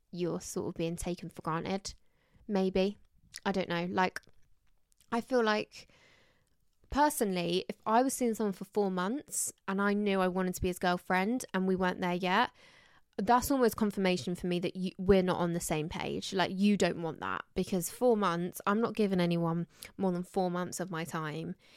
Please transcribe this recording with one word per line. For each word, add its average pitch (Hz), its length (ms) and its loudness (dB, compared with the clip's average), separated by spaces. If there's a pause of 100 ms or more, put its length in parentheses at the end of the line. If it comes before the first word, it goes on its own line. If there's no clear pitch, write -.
(120)
you're 170 280 -4
sort - 280 -6
of 175 60 -8
being 170 220 -4
taken 175 320 -8
for - 140 -18
granted. 175 520 -4 (520)
Maybe. 190 520 0 (460)
I 196 60 -2
don't 185 180 -2
know. 175 220 -2
Like, 185 300 0 (920)
I 233 60 0
feel 240 240 2
like, - 420 -2 (1040)
personally, 190 800 2
if - 80 -8 (100)
I 226 160 6
was 269 120 0
seeing 233 200 0
someone 208 180 0
for 185 120 -10
four 202 260 0
months 185 640 -4 (160)
and 196 120 -2
I 202 140 2
knew 202 260 2
I 185 60 4
wanted 185 300 0
to - 40 -6
be - 60 0
his 180 140 -2
girlfriend 190 640 0 (100)
and 185 140 2
we 190 80 4
weren't 180 240 0
there 180 140 0
yet, 190 360 2 (680)
that's 240 320 4
almost 262 280 4
confirmation 185 580 2
for 180 140 -4
me 175 100 0
that 175 160 -4
you, 185 240 -4
we're 190 240 6
not 180 160 2
on 175 140 0
the 170 80 -2
same 156 280 -2
page. - 440 -6
Like, 180 200 0
you 202 240 4
don't 175 240 2
want 170 200 -6
that, 92 240 -6 (100)
because 180 360 -2
four 240 260 2
months, 180 500 -2
I'm 202 140 2
not 226 160 -2
giving 196 240 2
anyone 170 480 0 (280)
more 190 140 0
than 180 140 -2
four 185 260 -2
months 175 300 -4
of 185 100 -6
my 165 140 -4
time 160 500 -6 (220)